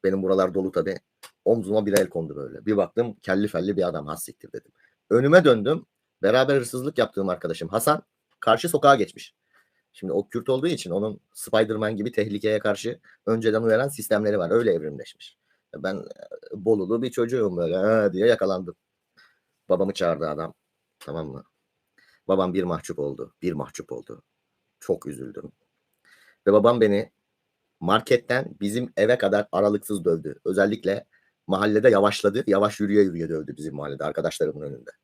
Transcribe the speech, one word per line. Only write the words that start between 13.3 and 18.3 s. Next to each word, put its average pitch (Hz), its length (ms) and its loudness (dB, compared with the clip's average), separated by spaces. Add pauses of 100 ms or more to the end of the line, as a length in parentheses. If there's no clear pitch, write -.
uyaran 117 260 2
sistemleri 107 500 0
var. 87 120 -2
Öyle 113 220 2
evrimleşmiş. - 680 -8 (380)
Ben, 92 200 -6
e, 76 60 -10 (500)
Bolulu 104 500 0
bir 127 80 -4
çocuğum 117 460 -2
böyle, 85 200 -2
"Ha," 104 360 2
diye 95 140 2
yakalandım. 95 500 0 (920)